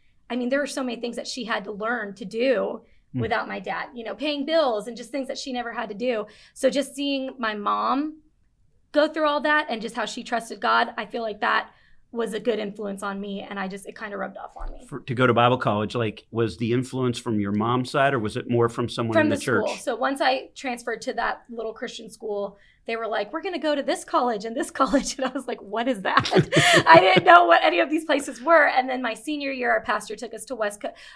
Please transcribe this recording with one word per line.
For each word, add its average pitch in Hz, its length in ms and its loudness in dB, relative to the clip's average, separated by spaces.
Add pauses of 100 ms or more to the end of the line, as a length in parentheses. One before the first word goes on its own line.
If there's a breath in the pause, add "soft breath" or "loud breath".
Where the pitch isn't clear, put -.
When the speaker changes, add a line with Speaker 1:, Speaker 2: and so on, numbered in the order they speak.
(300)
Speaker 1:
I 240 80 -4
mean, 247 100 -2
there 277 120 2
were 285 80 -2
so 277 160 -6
many 233 180 -6
things 240 160 -6
that - 100 -8
she 254 160 -8
had 214 220 -4
to 220 80 -10
learn 214 420 -4
to - 80 -14
do 220 600 0 (320 soft breath)
Speaker 2:
Mm. 127 60 0
Speaker 1:
without 220 260 -2
my 202 140 -8
dad, 180 320 -6
you 233 100 -12
know, 208 100 -8
paying 285 320 -4
bills 269 440 2
and 226 80 -10
just 233 120 -14
things 269 200 -6
that - 80 -8
she 262 160 -8
never 240 180 -6
had 220 160 -6
to 208 80 -10
do. 226 300 -2 (280 loud breath)
So - 160 2
just 269 260 -2
seeing 277 440 -4
my 220 160 -2
mom 220 640 -2 (720)
go 294 160 4
through 311 180 -2
all 294 140 0
that 302 300 2
and 220 120 -6
just 220 140 -8
how 240 80 -4
she 214 180 -8
trusted 233 380 -6
God, 233 380 2
I 226 80 -6
feel 233 160 -8
like 208 180 -6
that 220 300 0 (420 soft breath)
was 226 220 -4
a 214 60 -6
good 214 200 0
influence 202 440 -8
on 196 160 -6
me, 202 220 -8
and 202 180 -10
I 190 80 -6
just, 196 200 -12
it - 100 -16
kinda 208 200 -10
rubbed 196 200 -8
off - 180 -14
on - 160 -8
me. - 160 -16
Speaker 2:
For, 135 140 -10
to 131 120 -6
go 127 140 6
to 120 60 6
Bible 120 240 6
college, 107 380 0
like, 110 360 -4
was 107 260 0
the 117 140 -2
influence 127 480 -2
from 107 220 -2
your 101 100 -2
mom's 117 400 0
side, 139 220 2
or 131 60 0
was 107 180 -4
it - 120 -6
more 117 200 4
from 120 180 -4
someone 117 260 -2
Speaker 1:
From 311 100 6
Speaker 2:
in 302 60 2
Speaker 1:
the - 60 2
Speaker 2:
the - 60 -4
church? - 240 2
Speaker 1:
school. - 120 -4
So 254 200 -4
once 269 240 -2
I 262 340 0
transferred 240 460 -8
to 247 120 -6
that - 360 -4
little 226 240 -8
Christian 233 360 -12
school, 202 480 -8 (280 soft breath)
they 233 100 -4
were 226 120 -4
like, 208 260 -4
"We're 320 80 -6
gonna 359 180 -6
go 294 160 0
to 277 80 -2
this 294 220 -4
college 240 400 0
and - 100 -8
this 320 160 -4
<laughs> - 100 -4
college." 254 360 2
And 262 80 -2
I 254 40 -2
was 269 160 -8
like, 240 160 -6
"What 226 280 -4
is 202 140 -2
that?" - 280 2
Speaker 2:
<laughs> - 560 4
Speaker 1:
I 330 140 12
didn't 370 240 6
know 349 200 12
what 339 200 6
any 339 160 4
of 302 80 0
these 311 160 0
places 277 360 -2
were. 302 260 6
And 262 200 2
then 254 140 -2
my 226 120 -4
senior 285 380 -6
year, 247 200 0
our 220 100 2
pastor 214 340 -4
took 233 180 -10
us 214 120 -12
to 262 100 -10
West 208 260 -4
Co-, - 120 -8 (220 loud breath)